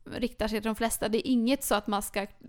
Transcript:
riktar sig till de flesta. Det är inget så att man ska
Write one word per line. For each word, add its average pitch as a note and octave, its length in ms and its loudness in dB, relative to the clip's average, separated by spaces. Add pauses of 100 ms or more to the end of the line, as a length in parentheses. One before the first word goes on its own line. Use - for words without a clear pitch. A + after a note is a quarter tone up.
riktar A#3 440 -2
sig G#3+ 120 -2
till A3 80 -2
de A3 60 0
flesta. A3+ 340 0
Det A3 100 2 (100)
är - 40 2
inget B3 320 4
så - 100 2
att G#3 120 2
man G3+ 160 0
ska G3 240 -4 (220)